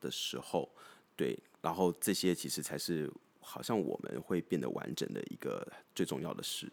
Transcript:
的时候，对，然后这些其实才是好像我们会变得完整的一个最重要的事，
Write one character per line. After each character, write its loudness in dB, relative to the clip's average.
的 -4
时 -4
候， 0
对， 0
然 0
后 6
这 2
些 4
其 -6
实 -2
才 -4
是 0
好 -10
像 2
我 0
们 -4
会 2
变 2
得 0
完 -2
整 -2
的 -2
一 -8
个 -4
最 4
重 -2
要 -2
的 -6
事， -4